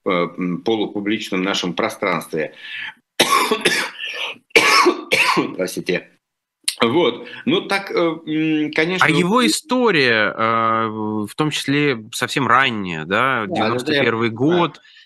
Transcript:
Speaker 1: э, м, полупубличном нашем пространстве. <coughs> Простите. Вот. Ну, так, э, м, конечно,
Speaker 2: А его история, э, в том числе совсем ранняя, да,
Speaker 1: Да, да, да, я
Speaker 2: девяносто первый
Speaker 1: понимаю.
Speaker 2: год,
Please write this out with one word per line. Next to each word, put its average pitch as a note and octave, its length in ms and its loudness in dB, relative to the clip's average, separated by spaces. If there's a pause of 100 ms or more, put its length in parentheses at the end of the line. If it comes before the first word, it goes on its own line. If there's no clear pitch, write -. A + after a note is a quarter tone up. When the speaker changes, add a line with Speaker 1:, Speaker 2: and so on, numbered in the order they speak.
Speaker 1:
э, G2+ 40 0
м, F2 520 -2
полупубличном G#2 800 -2
нашем F#2+ 320 -2
пространстве. G2+ 800 -2 (640)
<coughs> - 2500 0
Простите. F2+ 520 -4 (760)
Вот. B2 460 2 (180)
Ну, E3 160 2
так, F#3+ 300 -4
э, - 20 -6 (320)
м, D#3 460 0
конечно, E3 340 0
Speaker 2:
А D3 40 2
его F3+ 360 2
история, C#3+ 920 2
э, A2+ 520 0
в G#2+ 480 -4
том D3+ 140 0
числе C#3+ 480 -2 (140)
совсем B2 360 -2
ранняя, G#2+ 560 2
да, A2+ 420 0
Speaker 1:
Да, - 0 -
да, - 0 -
да, G2 80 -6
я - 100 -2
Speaker 2:
девяносто B2 300 -2
первый A#2 360 2
Speaker 1:
понимаю. C#3 280 2 (100)
Speaker 2:
год, - 120 -14 (260)